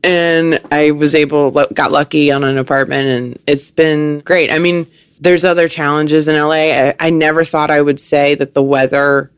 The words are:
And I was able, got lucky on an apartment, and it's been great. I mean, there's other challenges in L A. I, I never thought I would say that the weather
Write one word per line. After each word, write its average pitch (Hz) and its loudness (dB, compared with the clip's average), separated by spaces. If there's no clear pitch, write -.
And 170 0
I 151 2
was 147 0
able, 143 2
got 143 -2
lucky 147 0
on 139 -2
an 135 0
apartment, 135 -2
and 123 -4
it's 143 -2
been 151 0
great. 170 0
I 156 0
mean, 175 -2
there's 180 2
other 175 2
challenges 151 0
in 156 2
L 151 0
A. 151 2
I, - -4
I 165 0
never 156 0
thought 156 -2
I 147 2
would 143 0
say 143 0
that 139 -6
the 139 2
weather 139 0